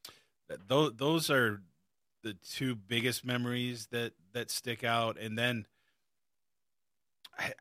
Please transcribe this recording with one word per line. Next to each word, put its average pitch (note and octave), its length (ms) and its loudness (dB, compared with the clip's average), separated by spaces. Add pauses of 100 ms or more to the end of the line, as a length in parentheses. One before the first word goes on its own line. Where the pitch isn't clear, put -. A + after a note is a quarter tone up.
(480)
th-, D#2 180 -8
tho-, C#3 240 4
those D3+ 400 0
are A2 320 4 (600)
the G#2+ 120 -6
two B2+ 400 -4
biggest A#2 500 0
memories B2 680 -2
that, A#2 220 -2 (180)
that A#2 180 -4
stick - 320 -4
out. A#2 360 2
And A2 200 -4
then A#2 280 2 (1700)
I, G#2+ 220 -2